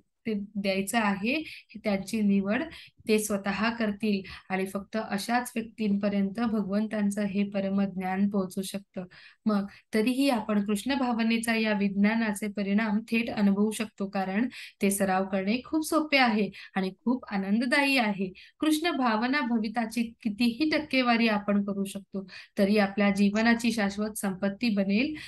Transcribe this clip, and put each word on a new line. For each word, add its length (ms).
ते 60
द्यायचं 640
आहे, 340
हे 380
त्यांची 380
निवड 420
ते 120
स्वतः 500
करतील 520
आणि 160
फक्त 320
अशाच 460
व्यक्तींपर्यंत 840
भगवंतांचं 800
हे 280
परम 320
ज्ञान 480
पोहोचू 320
शकतं. 420
मग 200
तरीही 360
आपण 360
कृष्ण 280
भावनेचा 640
या 180
विज्ञानाचे 720
परिणाम 520
थेट 300
अनुभवू 420
शकतो, 360
कारण 400
ते 100
सराव 340
करणे 400
खूप 220
सोपे 300
आहे 320
आणि 180
खूप 220
आनंददायी 720
आहे. 340
कृष्ण 320
भावना 500
भविताची 640
कितीही 640
टक्केवारी 580
आपण 360
करू 200
शकतो, 440
तरी 200
आपल्या 320
जीवनाची 640
शाश्वत 460
संपत्ती 520
बनेल, 460